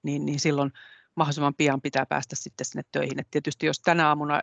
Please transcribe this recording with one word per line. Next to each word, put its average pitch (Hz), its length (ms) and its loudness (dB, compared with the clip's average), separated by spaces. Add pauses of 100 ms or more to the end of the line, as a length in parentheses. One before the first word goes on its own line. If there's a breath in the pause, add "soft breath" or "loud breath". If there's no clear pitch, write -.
niin, 143 220 -4
niin 143 140 -2
silloin 143 340 0 (420 loud breath)
mahdollisimman 147 400 0
pian 143 260 2
pitää 135 240 0
päästä 147 300 -4
sitten - 300 -10
sinne - 260 -8
töihin. 139 280 -2
Et 127 120 -8
tietysti 151 340 -2
jos 151 140 -2
tänä 170 280 4
aamuna 147 360 2